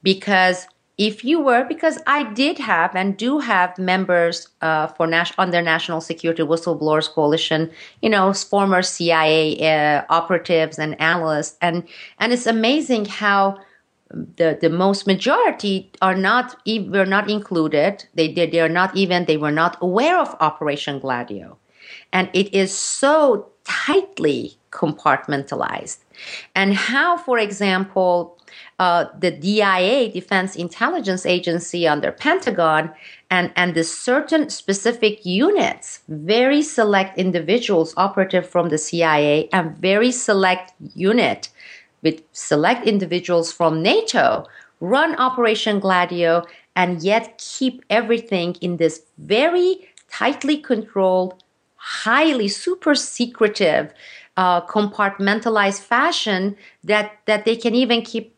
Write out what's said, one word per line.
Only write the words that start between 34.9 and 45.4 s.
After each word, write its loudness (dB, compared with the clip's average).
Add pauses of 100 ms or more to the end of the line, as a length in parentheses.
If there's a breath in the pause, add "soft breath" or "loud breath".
units, 0
very 2
select 0
individuals 0
operative 0
from 0
the 0
C -2
I 4
A 2
and -2
very 2
select 0 (200)
unit 0 (540 loud breath)
with -2 (100)
select 0
individuals -2
from 0
nato 2 (340 loud breath)
run 0
Operation 0